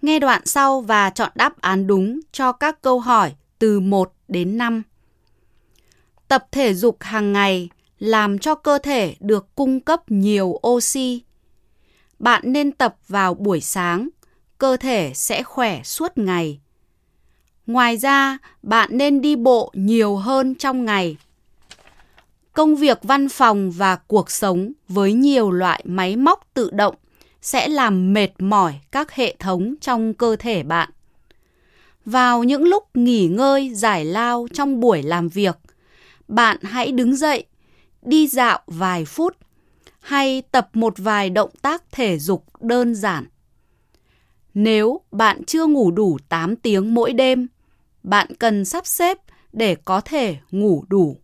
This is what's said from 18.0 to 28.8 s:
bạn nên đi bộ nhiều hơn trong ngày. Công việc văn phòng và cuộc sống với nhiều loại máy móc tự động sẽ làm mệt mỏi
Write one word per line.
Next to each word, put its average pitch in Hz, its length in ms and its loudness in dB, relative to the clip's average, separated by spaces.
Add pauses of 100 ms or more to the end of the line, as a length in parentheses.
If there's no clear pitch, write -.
bạn 214 300 0
nên 277 280 2
đi 294 160 0
bộ 240 380 2
nhiều 208 420 2
hơn 262 380 -2
trong 262 300 -4
ngày. 190 320 -2 (1400)
Công 311 240 4
việc 277 260 2
văn 277 260 0
phòng 208 420 2
và 185 260 0
cuộc 202 340 0
sống 196 420 -2 (160)
với 196 240 2
nhiều 247 380 4
loại 180 360 -2
máy 185 300 -2
móc 311 380 0
tự 226 160 -2
động 202 240 0 (480)
sẽ - 260 -2
làm 208 440 0
mệt 202 160 2 (100)
mỏi 190 360 0 (160)